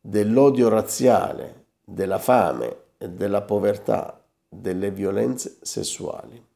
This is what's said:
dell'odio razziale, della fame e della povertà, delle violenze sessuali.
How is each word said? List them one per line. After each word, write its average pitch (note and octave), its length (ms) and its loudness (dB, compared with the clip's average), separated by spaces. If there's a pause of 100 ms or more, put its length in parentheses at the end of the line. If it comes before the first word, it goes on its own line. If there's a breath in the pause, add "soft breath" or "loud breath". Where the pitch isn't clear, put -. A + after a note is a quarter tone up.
dell'odio A#2 680 4
razziale, G#2+ 960 0 (180)
della F#2+ 340 -4
fame D#2+ 580 2 (220)
e - 120 -10
della G2 320 -2
povertà, G2+ 800 -2 (260)
delle F#2+ 420 -6
violenze G2 720 -4
sessuali. - 840 -10 (120)